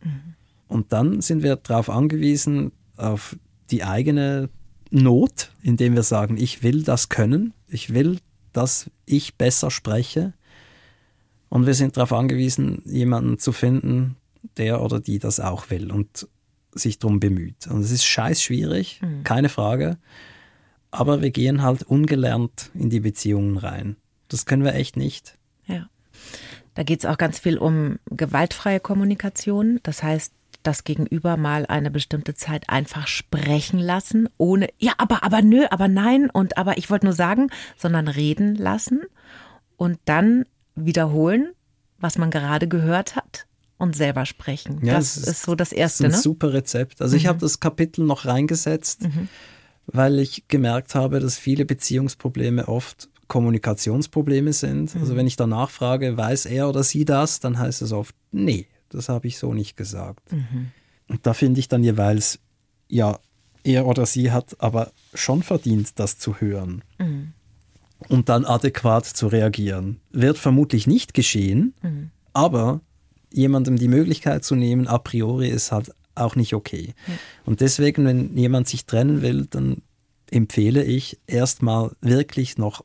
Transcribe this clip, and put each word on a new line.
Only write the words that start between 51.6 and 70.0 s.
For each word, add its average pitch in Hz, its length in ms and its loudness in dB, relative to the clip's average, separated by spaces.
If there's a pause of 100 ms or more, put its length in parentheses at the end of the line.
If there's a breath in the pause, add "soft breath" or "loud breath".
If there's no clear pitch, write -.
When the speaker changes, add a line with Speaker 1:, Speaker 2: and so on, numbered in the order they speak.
Speaker 2:
Beziehungsprobleme 127 1040 -2
oft - 400 -6 (200)
Kommunikationsprobleme 131 1200 0
sind. 143 440 -2
Also 135 180 -2
Speaker 1:
Mhm. 120 40 -2
Speaker 2:
wenn 127 80 2
ich 127 100 -2
danach 117 340 0
frage, 127 460 -2
„Weiß 117 300 -2
er 135 220 -2
oder 139 140 0
sie 147 220 0
das?“, 147 360 0
dann 123 180 -2
heißt 123 240 -2
es 113 100 -4
oft, 104 220 -6 (160)
„Nee, 156 360 -2 (240)
das - 180 -10
hab 120 160 -4
ich 123 140 -8
so 120 160 -4
nicht 107 240 -6
gesagt.“ 95 540 -12
Speaker 1:
Mhm. 127 400 -6 (360 loud breath)
Speaker 2:
Und - 180 -4
da 120 60 2
finde 131 280 2
ich - 80 -2
dann 120 140 2
jeweils, 104 560 2 (500)
ja, 107 300 0 (460)
er 127 220 2
oder 127 180 2
sie 123 260 0
hat 123 300 -2
aber 117 320 -2 (220)
schon 147 280 0
verdient, 110 560 0
das 104 200 -4
zu 104 220 -4
hören. 98 420 -4 (160)
Speaker 1:
Mhm. 156 340 -6 (760)
Speaker 2:
Und 123 200 2
dann 120 160 4
adäquat 117 600 2
zu - 200 -2
reagieren. 101 720 0 (100)